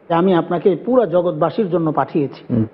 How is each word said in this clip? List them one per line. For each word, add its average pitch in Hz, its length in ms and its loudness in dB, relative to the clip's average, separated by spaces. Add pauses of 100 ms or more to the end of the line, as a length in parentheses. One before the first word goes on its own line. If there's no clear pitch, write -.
যে, 170 40 -2
"আমি 175 200 2
আপনাকে 170 520 0
পুরা 240 200 2
জগৎবাসীর 175 640 0
জন্য 165 220 0
পাঠিয়েছি।" 135 720 -2 (100)